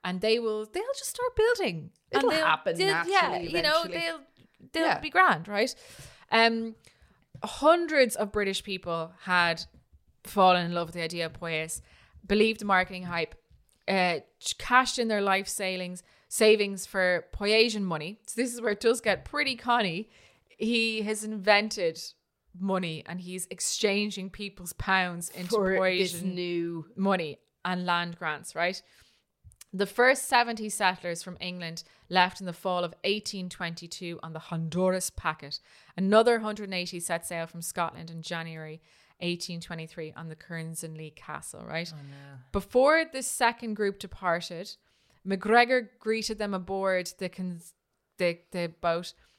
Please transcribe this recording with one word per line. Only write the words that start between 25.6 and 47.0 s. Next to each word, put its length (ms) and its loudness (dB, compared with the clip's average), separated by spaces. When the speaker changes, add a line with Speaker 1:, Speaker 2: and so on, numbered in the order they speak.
Speaker 2:
this 80 4
Speaker 1:
Poyetian 200 -4
Speaker 2:
new 520 -4
Speaker 1:
money 420 0
and 220 -2
land 320 0
grants, 380 -6
right? 240 -2
The 140 0
first 400 4
seventy 440 2
settlers 520 -2
from 160 -12
England 440 -10
left 320 4
in 60 -8
the 80 -6
fall 280 -2
of 120 -4
eighteen 460 -4
twenty-two 720 -10
on 100 -12
the 60 -10
Honduras 720 0
packet. 500 -6
Another 420 6
hundred 260 -6
and 100 -8
eighty 240 -6
set 280 -4
sail 200 -6
from 140 -14
Scotland 500 -6
in 120 -12
January 580 -10
eighteen 400 -4
twenty-three 560 -10
on 120 -12
the 80 -12
Cairns 460 -10
and 140 -12
Lee 140 -14
Castle, 580 -14
right? 240 -6
Speaker 3:
Oh, 80 -14
no. 380 -18
Speaker 1:
Before 520 4
the 180 -10
second 520 -2
group 240 -2
departed, 800 -4
McGregor 600 4
greeted 400 -2
them 160 -4
aboard 640 -2